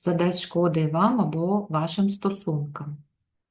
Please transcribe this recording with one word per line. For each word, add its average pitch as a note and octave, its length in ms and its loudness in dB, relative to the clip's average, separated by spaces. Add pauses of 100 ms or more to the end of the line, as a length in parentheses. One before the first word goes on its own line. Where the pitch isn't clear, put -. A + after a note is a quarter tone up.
задасть F3 400 2
шкоди E3 460 2
вам G3+ 340 2
або F3 480 -2
вашим E3 400 0
стосункам. D3 880 -2 (540)